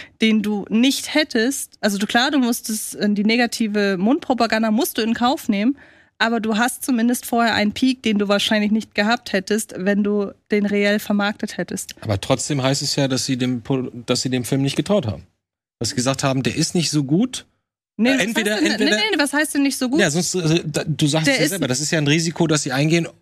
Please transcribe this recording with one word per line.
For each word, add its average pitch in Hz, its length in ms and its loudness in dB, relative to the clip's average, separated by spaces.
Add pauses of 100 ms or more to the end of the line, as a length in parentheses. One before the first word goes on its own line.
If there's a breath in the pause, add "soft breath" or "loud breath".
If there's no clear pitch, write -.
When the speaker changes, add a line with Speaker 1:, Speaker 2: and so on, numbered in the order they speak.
(220 loud breath)
Speaker 1:
den 220 200 4
du 208 280 -2
nicht 247 460 2
hättest. 277 640 0
Also 202 180 0
du, 202 80 -2
klar, 240 240 2
du 294 100 2
musstest, 233 560 -2
äh, 208 140 0
die 208 140 0
negative 214 760 0
Mundpropaganda 226 720 0
musst 220 280 0
du 240 40 2
in 220 120 0
Kauf 247 340 0
nehmen, 214 300 0 (420 loud breath)
aber 226 220 0
du 220 160 -2
hast 240 260 -2
zumindest 240 420 0
vorher 233 300 2
einen 208 160 0
Peak, 254 320 0
den 214 160 2
du 202 80 0
wahrscheinlich 208 440 2
nicht 220 240 -2
gehabt 214 360 0
hättest, 208 460 -2
wenn 196 260 0
du 202 300 -2 (180)
den 208 140 2
reell 202 340 2
vermarktet 208 580 -2
hättest. - 440 -8
Speaker 2:
Aber 101 180 -2
trotzdem 139 420 -2
heißt 135 200 0
es 143 160 -4
ja, 139 100 2
dass 131 180 -2
sie 131 120 -2
dem 127 240 -2
Pro-, 131 280 -2 (160)
dass 123 160 0
sie - 80 -4
dem 127 140 0
Film 135 180 0
nicht 139 140 -2
getraut 165 320 0
haben. 82 160 -6 (560)
Dass 113 100 -4
sie - 60 -8
gesagt 131 280 -2
haben, 135 200 0
der 113 120 -2
ist 160 200 -2
nicht 165 160 0
so 147 140 0
gut. 185 420 0 (500)
Speaker 1:
Nee, 226 140 2
Speaker 2:
Äh, - 60 2
Speaker 1:
was 247 60 0
Speaker 2:
entweder, 214 300 -2
Speaker 1:
heißt 330 120 0
denn, - 80 2
Speaker 2:
entweder 262 240 2
Speaker 1:
nee, 415 40 -2 (120)
nee, 339 60 0
was 285 140 -2
heißt 302 220 -2
denn 285 80 2
nicht 277 160 -2
so 254 100 -2
gut? 285 100 2
Speaker 2:
Ja, 165 120 4
sonst, 175 240 -2
äh, 160 280 2
da, 147 220 -4
du 151 220 0
sagst 156 180 2
Speaker 1:
Der 277 80 4
Speaker 2:
es 254 60 2
ja 247 60 2
Speaker 1:
ist - 40 0
Speaker 2:
selber, 180 180 -2
das 123 140 -2
ist 151 80 -4
ja 170 80 0
ein 151 100 0
Risiko, 160 380 2
das 151 160 2
sie 143 100 -6
eingehen. 156 360 2 (140)